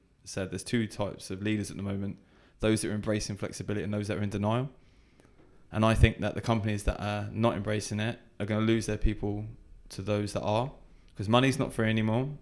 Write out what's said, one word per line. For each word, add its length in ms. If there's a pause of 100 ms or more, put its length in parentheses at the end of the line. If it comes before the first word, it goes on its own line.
(260)
said 240
there's 140
two 220
types 440
of 120
leaders 280
at 60
the 60
moment, 340 (440)
those 200
that 100
are 40
embracing 420
flexibility 480
and 80
those 160
that 80
are 60
in 80
denial. 400 (1000)
And 140
I 80
think 280
that 140
the 60
companies 440
that 140
are 320
not 260
embracing 440
it 180 (220)
are 60
gonna 180
lose 220
their 100
people 480 (460)
to 100
those 320
that 80
are, 320 (420)
'cause 140
money's 300
not 160
free 160
anymore. 400 (120)